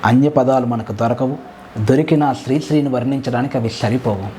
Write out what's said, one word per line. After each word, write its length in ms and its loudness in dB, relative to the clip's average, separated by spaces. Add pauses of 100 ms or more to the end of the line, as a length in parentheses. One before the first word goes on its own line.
అన్య 240 4
పదాలు 380 2
మనకు 260 -4
దొరకవు, 440 -2 (420)
దొరికినా 540 2
శ్రీశ్రీని 560 0
వర్ణించడానికి 720 -2
అవి 100 0
సరిపోవు. 580 -2 (120)